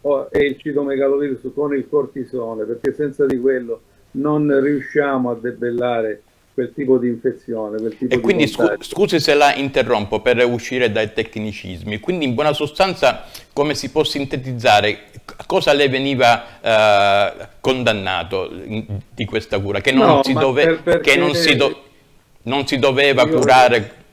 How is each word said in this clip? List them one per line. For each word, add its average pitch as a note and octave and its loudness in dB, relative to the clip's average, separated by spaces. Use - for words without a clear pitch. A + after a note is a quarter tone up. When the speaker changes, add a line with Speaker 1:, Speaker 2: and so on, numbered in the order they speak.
Speaker 1:
o, C#3 -2
e D3 2
il C#3 -4
citomegalovirus C#3 -2
con C#3+ -4
il B2+ -6
cortisone, A#2+ -6
perché A#2+ -4
senza C#3+ -4
di C3+ 0
quello B2 -2
non D3 0
riusciamo C3+ -2
a A#2 -2
debellare A#2 -4
quel B2 -6
tipo C3 2
di A#2+ 0
infezione, A2+ -6
quel A2 -6
tipo B2 -4
Speaker 2:
E B2+ 0
Speaker 1:
di A#2 -2
Speaker 2:
quindi D#3+ 2
scu-, - -4
Speaker 1:
contagio. A2 -2
Speaker 2:
scusi F3+ 0
se D3 2
la C#3+ 4
interrompo A#2 -2
per B2 2
uscire A#2+ -2
dai G#2+ -2
tecnicismi, G#2 -8
quindi F3+ -4
in B2 -2
buona D3 0
sostanza D3 -2
come C#3+ -2
si B2+ -8
può D3+ -2
sintetizzare, B2 0
c-, - -20
cosa E3 2
le C#3 4
veniva, B2+ 2
eh, G2+ 4
condannato F#2+ -2
in, G#2+ -8
di - -6
questa G#2+ -4
cura? G2+ -4
Che C3 0
non A3+ 6
Speaker 1:
No, D3 6
Speaker 2:
si C3+ 0
Speaker 1:
ma D#3 0
Speaker 2:
dove-, D3 2
Speaker 1:
per-, E3+ 2
Speaker 2:
che C#3+ 4
non D3 0
si D3+ 2
do-, C3 2
Speaker 1:
perché - -8
Speaker 2:
non C3+ -2
si C#3 -2
doveva C3+ 4
Speaker 1:
io D#3 2
Speaker 2:
curare? B2 6